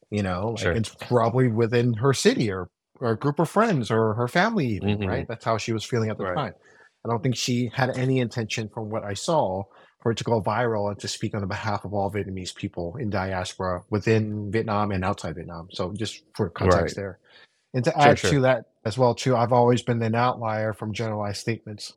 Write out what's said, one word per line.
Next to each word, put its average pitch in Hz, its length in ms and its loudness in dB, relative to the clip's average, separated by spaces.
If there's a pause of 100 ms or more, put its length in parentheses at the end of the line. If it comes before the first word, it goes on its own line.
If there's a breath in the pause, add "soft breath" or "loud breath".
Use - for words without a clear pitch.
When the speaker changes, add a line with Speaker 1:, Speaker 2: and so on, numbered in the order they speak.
(120)
Speaker 1:
You 104 120 0
know, 98 360 -2
like, 104 100 0
Speaker 2:
Sure. - 60 2
Speaker 1:
it's 113 200 -2
probably 123 540 2
within 117 460 2
her 127 180 2
city 185 380 2
or, 92 180 -4 (320)
or 120 100 0
a 110 80 2
group 147 200 0
of 165 100 2
friends 190 420 2
or 110 240 4
her 120 140 0
family 190 380 2
even, 101 320 0
Speaker 2:
Mm-hmm. 107 40 -2
Speaker 1:
right? 110 240 -2
That's - 180 -8
how 113 120 2
she 113 160 -4
was 110 120 -4
feeling 113 260 0
at 104 80 -6
the 104 60 -4
Speaker 2:
Right. 92 120 -2
Speaker 1:
time. 123 160 -4 (520 soft breath)
I 107 40 -6
don't 113 140 -2
think 127 140 2
she 123 360 -2
had 127 180 0
any 131 280 0
intention 113 540 -4
from 110 160 -8
what 107 160 -4
I 101 100 -6
saw 98 480 0 (380 soft breath)
for 117 100 0
it 110 80 -2
to - 60 -6
go 117 160 2
viral 107 500 0
and 101 80 -10
to - 100 -10
speak - 260 -6
on 104 60 -2
the 98 60 -4
behalf 98 380 -4
of 98 80 -8
all 98 180 0
Vietnamese 95 440 -6
people 87 420 -8
in 110 120 -6
diaspora 92 800 -4
within 107 600 0
Vietnam 104 400 0
and 92 140 -2
outside 95 300 -4
Vietnam. 85 360 -12
So 92 220 -6
just 101 300 -8 (120)
for 101 140 0
context 87 460 2
Speaker 2:
Right. - 20 -8
Speaker 1:
there. 98 220 -10 (540 soft breath)
And 127 120 0
to 160 120 0
Speaker 2:
Sure, 147 180 8
Speaker 1:
add - 20 -4
Speaker 2:
sure. - 160 2
Speaker 1:
to 139 80 4
that 127 240 4 (200)
as 107 120 -2
well, 120 180 4
too, 131 220 0
I've 117 160 2
always 120 300 6
been 117 200 0
an 110 120 0
outlier 113 580 0
from 110 200 -8
generalized 107 480 -4
statements. 107 560 -6